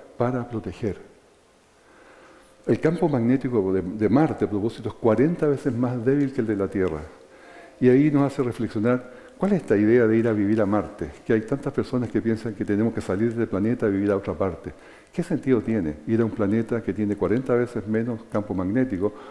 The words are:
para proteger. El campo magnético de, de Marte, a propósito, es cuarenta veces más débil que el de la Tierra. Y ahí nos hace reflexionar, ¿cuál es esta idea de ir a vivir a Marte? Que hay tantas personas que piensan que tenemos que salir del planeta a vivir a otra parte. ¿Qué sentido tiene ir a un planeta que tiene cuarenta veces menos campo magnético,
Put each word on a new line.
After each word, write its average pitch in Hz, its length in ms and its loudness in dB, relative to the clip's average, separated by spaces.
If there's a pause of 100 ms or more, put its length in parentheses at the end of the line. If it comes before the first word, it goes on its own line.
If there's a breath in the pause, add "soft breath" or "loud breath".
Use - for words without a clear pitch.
(180)
para 123 300 -2
proteger. 104 500 -6 (1700 loud breath)
El 120 120 2
campo 170 300 2
magnético 120 640 0
de, 95 80 0
de 98 280 -2
Marte, 120 360 2
a 98 40 0
propósito, 110 400 -4
es - 60 -12
cuarenta 139 520 2
veces 135 280 0
más 123 300 -2
débil 139 260 2
que 131 100 -4
el 110 60 0
de 110 80 0
la 95 120 0
Tierra. 87 340 -2 (760 loud breath)
Y 123 100 6
ahí 143 220 6
nos 139 200 2
hace 139 120 -2
reflexionar, 117 680 -2 (260 loud breath)
¿cuál 202 160 0
es 165 80 2
esta 104 160 2
idea 113 280 6
de 110 120 4
ir 117 100 4
a 117 40 2
vivir 104 300 2
a 101 60 2
Marte? 92 420 -2 (160)
Que 120 80 2
hay 110 80 4
tantas 135 320 -4
personas 123 360 -2
que 107 120 0
piensan 113 320 -2
que 101 120 -6
tenemos 107 280 0
que 107 80 -6
salir 110 320 0
del 113 140 -2
planeta 110 400 0
a - 20 4
vivir 98 220 2
a 98 60 2
otra 95 180 -4
parte. 90 360 -4 (400 loud breath)
¿Qué 170 120 -4
sentido 131 380 2
tiene 90 340 -2 (120)
ir 113 140 2
a 117 40 4
un 110 60 -2
planeta 113 520 0
que 98 100 -2
tiene 104 220 -2
cuarenta 123 400 0
veces 113 320 -2
menos 110 340 -2 (100)
campo 104 220 -4
magnético, 101 580 -2 (200 loud breath)